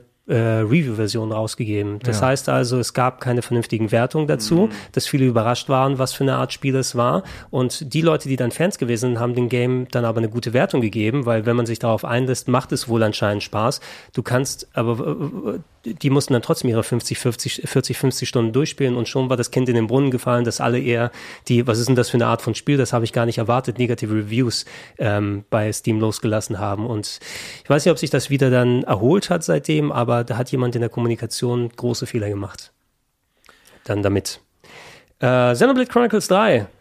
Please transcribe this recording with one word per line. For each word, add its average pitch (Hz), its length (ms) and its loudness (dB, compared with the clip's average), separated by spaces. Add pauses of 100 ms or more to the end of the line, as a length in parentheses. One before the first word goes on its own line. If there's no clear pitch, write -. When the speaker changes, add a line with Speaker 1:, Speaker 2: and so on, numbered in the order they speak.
(260)
Speaker 1:
äh, 143 100 -2
Review-Version 110 960 0
rausgegeben. 104 680 -4
Das 110 220 0
Speaker 2:
Ja. 131 60 2
Speaker 1:
heißt 135 200 0
also, 127 320 0
es - 140 -4
gab 123 260 0
keine 120 220 0
vernünftigen 113 500 0
Wertungen 127 340 0
dazu, 151 420 2
Speaker 3:
Mhm. - 20 -2 (240)
Speaker 1:
dass - 120 0
viele 131 200 2
überrascht 117 420 2
waren, 135 320 2
was 131 140 -2
für - 100 -2
eine 131 120 2
Art 131 180 -4
Spiel 135 240 -2
es 131 180 -2
war. 131 280 2 (260)
Und 127 440 -2
die 151 80 2
Leute, 156 280 2
die 131 80 0
dann 120 140 0
Fans 180 260 -2
gewesen 120 320 0
sind, 117 100 0
haben 120 160 -2
dem 123 140 0
Game 123 420 0
dann 120 140 0
aber 113 140 0
eine 110 100 0
gute 117 240 -4
Wertung 131 260 2
gegeben, 113 460 0
weil 113 200 0
wenn 117 120 2
man 117 80 2
sich 113 140 -4
darauf 113 260 0
einlässt, 127 420 -2
macht 127 240 0
es - 160 -4
wohl 113 160 2
anscheinend 104 400 0
Spaß. 110 380 -2 (320)
Du 127 100 -4
kannst, - 500 -2
aber... 123 840 -2
Äh, - 20 -8 (260)
die 170 240 -4
mussten 139 220 2
dann 120 100 4
trotzdem - 280 0
ihre 113 140 2
fünfzig, - 360 -4
vierzig, - 460 -4
vierzig, - 320 -2
fünfzig 131 320 -2
Stunden 113 240 0
durchspielen 131 420 0
und 117 140 -4
schon 131 200 -2
war 131 60 2
das 120 160 -4
Kind 127 160 2
in 120 80 2
den 113 120 2
Brunnen 131 240 2
gefallen, 120 340 0
dass 113 160 -2
alle 123 180 0
eher 120 320 0 (380)
die, 120 180 4
„Was 113 100 2
ist 120 120 0
denn 127 80 6
das 120 120 2
für - 60 -2
eine 117 120 4
Art 113 140 0
von 113 140 -2
Spiel? 143 220 0
Das 127 160 0
habe 117 100 2
ich 113 80 -2
gar 117 140 0
nicht 117 140 -2
erwartet“, 117 400 0
negative 117 360 -2
Reviews, 110 480 0 (360)
ähm, 104 500 0
bei 107 240 2
Steam 110 260 0
losgelassen 107 600 -2
haben. 104 280 -4
Und 107 320 -6 (460)
ich - 40 -20
weiß 147 140 4
nicht, 175 80 6
ob 160 80 2
sich 151 120 -2
das - 180 0
wieder 139 200 4
dann 123 340 4
erholt 135 460 2
hat 175 140 0
seitdem, 151 480 0
aber 120 220 0 (100)
da 117 140 -6
hat 123 140 -4
jemand 123 240 0
in 117 40 0
der 117 120 0
Kommunikation 120 840 -2
große 120 300 -2
Fehler 104 240 -4
gemacht. 101 420 -8 (1120)
Dann 104 200 -2
damit. 98 360 0 (800)
Äh, 123 340 4
Xenoblade 247 360 4
Chronicles 220 380 2
drei. 180 400 4 (140)